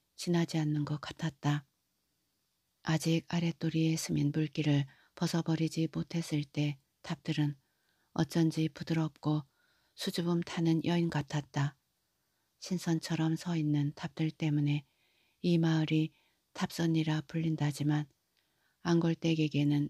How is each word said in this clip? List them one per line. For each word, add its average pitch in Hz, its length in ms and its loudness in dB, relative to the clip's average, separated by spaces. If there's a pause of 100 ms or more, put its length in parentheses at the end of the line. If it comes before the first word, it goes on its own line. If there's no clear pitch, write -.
(160)
지나지 170 440 0
않는 151 260 0
것 151 160 -4
같았다. 147 640 -4 (1200)
아직 160 420 2
아랫도리에 160 640 0
스민 147 360 0
불길을 151 540 2 (300)
벗어버리지 165 760 -2
못했을 165 520 -4
때 147 340 -2 (240)
탑들은 151 540 -4 (580)
어쩐지 160 560 0
부드럽고 151 720 -2 (520)
수줍음 170 460 -2
타는 165 440 0
여인 170 240 0
같았다. 143 640 -4 (840)
신선처럼 160 800 -2
서 175 180 -4
있는 147 400 0
탑들 160 360 -4
때문에 147 540 0 (560)
이 175 160 4
마을이 156 560 2 (400)
탑선이라 160 680 0
불린다지만, 151 840 0 (800)
안골댁에게는 156 1080 2